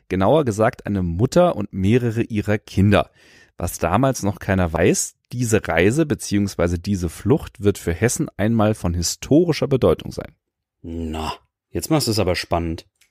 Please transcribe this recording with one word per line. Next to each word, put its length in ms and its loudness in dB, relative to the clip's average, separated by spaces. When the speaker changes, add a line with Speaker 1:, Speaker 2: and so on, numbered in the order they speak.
Speaker 1:
genauer 360 2
gesagt 400 0
eine 180 -2
Mutter 540 2
und 160 -8
mehrere 500 2
ihrer 360 -2
Kinder. 520 2
Was 200 -6
damals 440 0
noch 160 -2
keiner 320 0
weiß, 440 0
diese 340 0
Reise 380 2
beziehungsweise 760 -2
diese 300 -2
Flucht 540 -2
wird 160 2
für 160 -4
Hessen 420 -2
einmal 380 2
von 180 -4
historischer 760 0
Bedeutung 460 0
sein. 220 -12
Speaker 2:
Na, 500 -6
jetzt 200 -8
machst 160 0
du's 120 0
aber 180 0
spannend. 500 -4